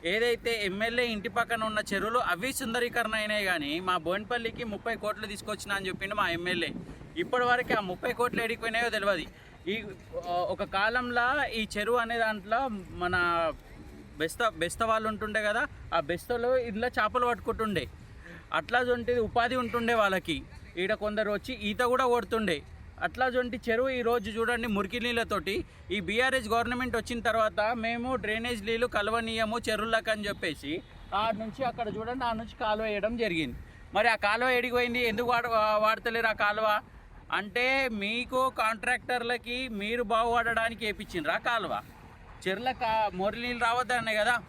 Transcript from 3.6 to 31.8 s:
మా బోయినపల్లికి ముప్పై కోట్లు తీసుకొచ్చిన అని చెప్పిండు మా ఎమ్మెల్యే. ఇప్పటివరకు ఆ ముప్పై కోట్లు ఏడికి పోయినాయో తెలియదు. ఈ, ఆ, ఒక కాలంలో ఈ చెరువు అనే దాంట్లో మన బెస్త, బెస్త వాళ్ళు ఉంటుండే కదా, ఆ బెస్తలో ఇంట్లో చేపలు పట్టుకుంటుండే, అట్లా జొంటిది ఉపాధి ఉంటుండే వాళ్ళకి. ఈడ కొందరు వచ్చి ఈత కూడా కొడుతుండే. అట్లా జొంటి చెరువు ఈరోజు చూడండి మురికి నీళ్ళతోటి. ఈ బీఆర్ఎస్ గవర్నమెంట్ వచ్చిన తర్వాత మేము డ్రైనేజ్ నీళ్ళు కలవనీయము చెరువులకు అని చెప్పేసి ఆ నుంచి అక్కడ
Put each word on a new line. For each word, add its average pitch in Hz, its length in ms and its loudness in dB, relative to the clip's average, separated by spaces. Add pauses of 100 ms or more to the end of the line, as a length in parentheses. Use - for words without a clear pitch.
మా 180 80 4 (100)
బోయినపల్లికి 226 680 -2
ముప్పై 226 300 -4
కోట్లు 214 300 -4
తీసుకొచ్చిన 202 460 -6
అని 190 100 -2
చెప్పిండు 190 320 -4
మా 190 60 4 (100)
ఎమ్మెల్యే. 175 320 0 (540)
ఇప్పటివరకు 247 560 2
ఆ 208 100 0
ముప్పై 185 320 -4
కోట్లు 240 240 2
ఏడికి 226 200 -2
పోయినాయో 226 320 0
తెలియదు. 196 300 2 (460)
ఈ, 214 40 0 (520)
ఆ, 175 80 0 (180)
ఒక 196 220 -4
కాలంలో 240 500 2 (340)
ఈ 220 40 2 (100)
చెరువు 214 300 2
అనే 233 200 -2
దాంట్లో 214 360 0 (420)
మన 180 140 2 (1040)
బెస్త, 214 320 2 (100)
బెస్త 170 200 -2 (100)
వాళ్ళు 220 200 2
ఉంటుండే 214 360 -2
కదా, 226 160 2 (320)
ఆ 170 40 4 (120)
బెస్తలో 240 400 0 (180)
ఇంట్లో 226 200 0 (100)
చేపలు 240 320 4
పట్టుకుంటుండే, 208 540 -2 (720)
అట్లా 233 280 2
జొంటిది 240 400 2
ఉపాధి 240 360 2
ఉంటుండే 233 400 2
వాళ్ళకి. 175 360 0 (420)
ఈడ 190 100 0 (120)
కొందరు 208 320 0
వచ్చి 254 160 -6 (180)
ఈత 208 120 0 (100)
కూడా 254 120 4 (120)
కొడుతుండే. 214 440 0 (460)
అట్లా 240 280 0
జొంటి 247 300 0
చెరువు 240 320 2
ఈరోజు 233 400 2
చూడండి 226 400 0
మురికి 202 260 0
నీళ్ళతోటి. 220 500 0 (440)
ఈ - 100 0
బీఆర్ఎస్ 247 460 2
గవర్నమెంట్ 240 460 0
వచ్చిన 233 280 -4
తర్వాత 214 340 2 (220)
మేము 233 260 -2 (140)
డ్రైనేజ్ 226 460 -2
నీళ్ళు 233 260 0
కలవనీయము 226 640 0 (100)
చెరువులకు 220 460 0
అని 208 160 -2
చెప్పేసి 156 440 -4 (480)
ఆ - 20 2 (180)
నుంచి 220 280 -6
అక్కడ 233 180 -4 (100)